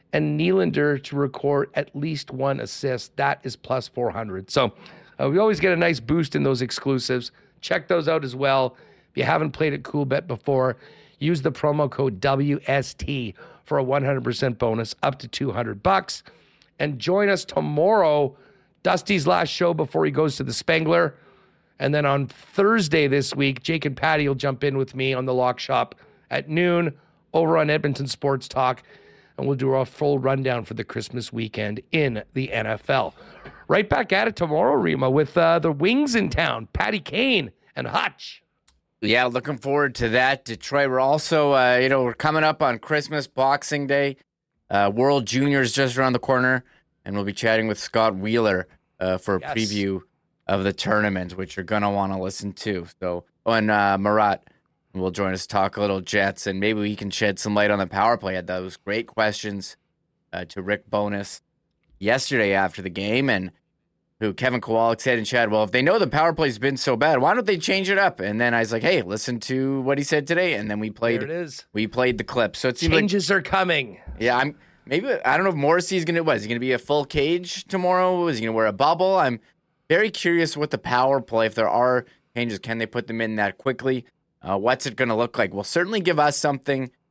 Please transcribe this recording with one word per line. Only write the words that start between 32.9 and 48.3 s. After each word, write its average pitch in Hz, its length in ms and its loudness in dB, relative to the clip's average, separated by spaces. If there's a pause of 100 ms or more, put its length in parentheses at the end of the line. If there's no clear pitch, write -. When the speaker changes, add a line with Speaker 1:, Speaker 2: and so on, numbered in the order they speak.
Speaker 1:
Right 208 200 2
back - 240 0
at 214 160 2
it 220 80 -6
tomorrow, 175 380 2
Remo, 156 360 2
with, 143 260 2
uh, 165 220 4
the 165 140 0
Wings 233 420 2
in 196 160 2
town, 120 420 -2
Patty 208 280 -2
Kane 190 520 -2 (240)
and 123 100 -6
Hutch. - 560 -4 (580)
Speaker 2:
Yeah, 113 240 2
looking 123 340 -4
forward 139 380 0
to 120 140 -2
that. 127 340 2
Detroit, 135 460 -2
we're 127 100 2
also, 147 520 2
uh, 127 300 6
you 131 60 4
know, 131 160 2
we're 117 100 -2
coming 156 300 2
up 156 180 2
on 123 160 2
Christmas, 147 480 -4
Boxing 139 600 0
Day. 139 300 0 (540)
Uh, 101 240 2
World 131 320 2
Juniors 135 460 2
just 131 260 0
around 131 140 4
the 123 60 0
corner, 127 460 2 (400)
and 98 100 -8
we'll 101 100 -2
be 101 80 -4
chatting 110 340 2
with 107 120 -2
Scott 110 380 2
Wheeler, 104 520 0 (320)